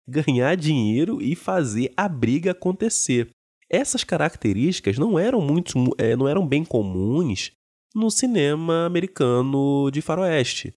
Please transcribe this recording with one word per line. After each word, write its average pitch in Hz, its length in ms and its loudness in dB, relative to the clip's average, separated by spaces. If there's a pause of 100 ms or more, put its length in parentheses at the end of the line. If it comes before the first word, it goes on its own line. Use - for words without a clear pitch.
ganhar 139 480 2
dinheiro 147 680 0
e 139 140 -2
fazer 127 600 -2
a 202 120 0
briga 143 420 0
acontecer. 180 760 -2 (420)
Essas 247 320 0
características 131 960 0
não 190 180 0
eram 220 240 2
muito, 160 340 0 (220)
é, 113 200 2
não 135 100 0
eram 170 180 0
bem 147 200 0
comuns 107 880 -2 (420)
no 220 160 0
cinema 165 760 0
americano 139 1040 0
de 143 100 -4
faroeste. 156 760 -2